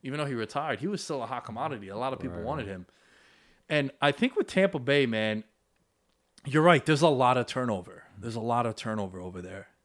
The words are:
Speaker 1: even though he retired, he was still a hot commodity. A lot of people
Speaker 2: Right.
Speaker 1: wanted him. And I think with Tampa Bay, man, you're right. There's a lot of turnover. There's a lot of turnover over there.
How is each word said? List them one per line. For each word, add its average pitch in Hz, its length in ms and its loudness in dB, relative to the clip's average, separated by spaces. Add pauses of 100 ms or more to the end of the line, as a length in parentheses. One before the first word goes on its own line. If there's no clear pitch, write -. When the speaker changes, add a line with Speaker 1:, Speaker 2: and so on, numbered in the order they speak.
Speaker 1:
even 139 160 -6
though 151 60 -2
he 139 80 -4
retired, 120 480 -4
he 147 60 -4
was 202 180 -4
still 139 180 -4
a 110 40 -6
hot 123 180 -8
commodity. 117 440 -6
A 98 80 -8
lot 127 180 -2
of - 60 -12
people 87 180 -8
Speaker 2:
Right. 104 80 -6
Speaker 1:
wanted 131 220 -6
him. 92 180 -10 (800)
And 143 220 0 (100)
I 143 100 4
think 233 240 0
with - 120 0
Tampa 190 320 2
Bay, 139 260 4
man, 110 400 0 (1000)
you're 147 160 4
right. 170 220 8
There's 156 180 4
a 170 60 8
lot 127 280 6
of 120 100 2
turnover. 98 580 -4 (140)
There's 110 180 -8
a 117 40 -4
lot 117 240 0
of 113 120 -2
turnover 101 440 -6
over 92 220 -10
there. 95 260 -14 (160)